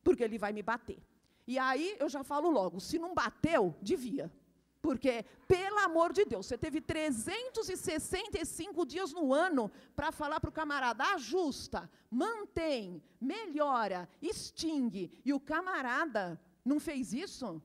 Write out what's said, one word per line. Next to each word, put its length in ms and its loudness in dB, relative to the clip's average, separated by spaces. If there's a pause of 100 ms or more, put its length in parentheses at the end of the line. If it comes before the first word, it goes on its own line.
porque 220 4
ele 140 -2
vai 140 -2
me 100 -6
bater. 400 -6 (440)
E 120 -2
aí 400 0
eu 100 0
já 160 -6
falo 240 2
logo, 320 2
"Se 180 -4
não 160 -4
bateu, 680 4
devia." 500 -2 (480)
Porque, 440 2 (240)
pelo 300 4
amor 340 6
de 120 6
Deus, 220 -2
você 100 -4
teve 240 -2
trezentos 880 -2
e 80 -2
sessenta 640 -4
e 60 -4
cinco 400 -4
dias 260 -4
no 220 2
ano 360 2 (240)
pra 180 -2
falar 260 -2
pro 140 -4
camarada, 520 0 (100)
"Ajusta, 760 -2 (180)
mantém, 920 -2 (180)
melhora, 880 0 (140)
extingue", 1000 -4
e 80 0
o 80 0
camarada 1000 -2 (240)
não 140 4
fez 340 -4
isso 520 -6